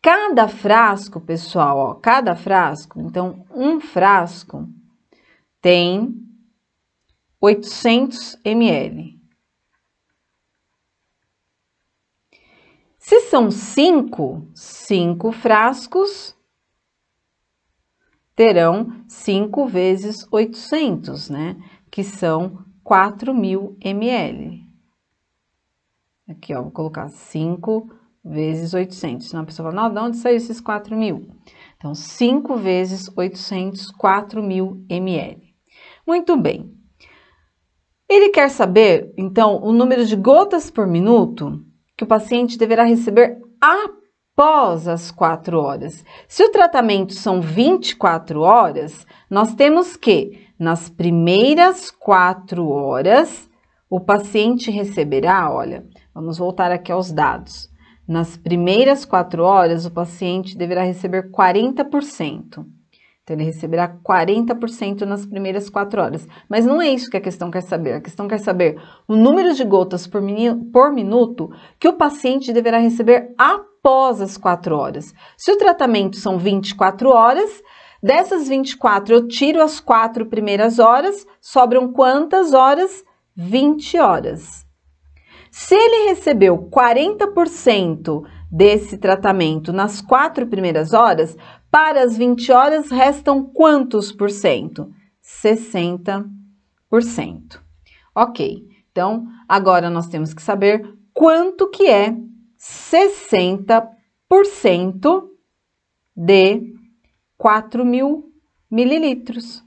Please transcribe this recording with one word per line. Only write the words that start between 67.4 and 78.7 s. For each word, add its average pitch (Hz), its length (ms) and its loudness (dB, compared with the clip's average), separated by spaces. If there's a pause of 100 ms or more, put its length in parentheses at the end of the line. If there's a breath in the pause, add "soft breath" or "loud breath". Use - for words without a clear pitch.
quer 180 120 -6
saber. 160 320 -6
A 151 80 -8
questão 202 260 -12
quer 214 100 -4
saber 180 420 -2 (280 loud breath)
o 220 80 -2
número 311 400 4
de 262 80 -4
gotas 185 420 0
por 208 160 -6
mini-, 233 500 -4
por 269 200 4
minuto 226 580 -2 (300 loud breath)
que - 80 2
o 349 60 4
paciente 269 600 -2
deverá 233 240 0
receber 233 580 2
após 269 840 2
as 196 160 -8
quatro 175 400 -2
horas. 139 340 -8 (240 soft breath)
Se - 160 -2
o 403 60 4
tratamento 240 600 2
são 190 200 -4
vinte 196 320 -2
e - 60 -12
quatro 196 340 2
horas, 254 540 4 (400 soft breath)
dessas 311 440 0
vinte 269 240 -2